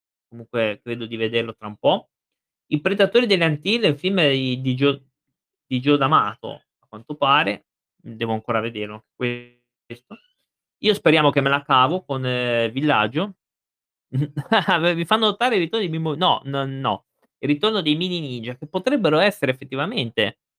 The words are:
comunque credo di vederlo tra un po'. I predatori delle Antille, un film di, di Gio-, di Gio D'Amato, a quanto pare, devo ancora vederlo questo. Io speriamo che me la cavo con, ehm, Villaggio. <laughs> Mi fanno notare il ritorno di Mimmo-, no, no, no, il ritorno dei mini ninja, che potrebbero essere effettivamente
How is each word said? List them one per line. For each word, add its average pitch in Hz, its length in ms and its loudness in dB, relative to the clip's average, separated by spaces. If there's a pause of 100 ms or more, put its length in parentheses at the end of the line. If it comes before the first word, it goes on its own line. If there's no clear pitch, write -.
(280)
comunque 113 540 -4
credo 117 220 -8
di 113 120 -10
vederlo 113 380 -2
tra 110 120 -16
un 104 100 -12
po'. 175 340 0 (580)
I 151 120 -2
predatori 202 460 2
delle 185 180 2
Antille, 185 460 0
un 139 80 -2
film 190 220 -2 (100)
di, 131 320 -2
di 131 120 0
Gio-, 139 360 0 (560)
di 127 140 -2
Gio 147 180 4
D'Amato, 113 540 0 (260)
a - 100 -20
quanto 117 280 -14
pare, 147 500 0 (300)
devo 113 360 -6
ancora 110 280 -2
vederlo 107 540 -8
questo. 120 1000 -10 (640)
Io 202 160 2
speriamo 156 360 4
che 135 120 2
me 139 80 2
la 143 120 0
cavo 139 400 2
con, 131 220 -6
ehm, 120 460 0
Villaggio. 135 640 0 (760)
<laughs> 160 840 0
Mi 170 80 -2
fanno 220 220 2
notare 226 300 0
il 180 40 2
ritorno 190 260 -2
di 160 60 -4
Mimmo-, 160 220 -2
no, 156 300 2
no, 139 220 -2
no, 135 400 -4 (320)
il 127 100 -4
ritorno 190 340 0
dei 151 140 2
mini 180 240 -4
ninja, 123 360 -10
che 151 100 -14
potrebbero 190 520 0
essere 175 340 0
effettivamente 135 880 -4 (180)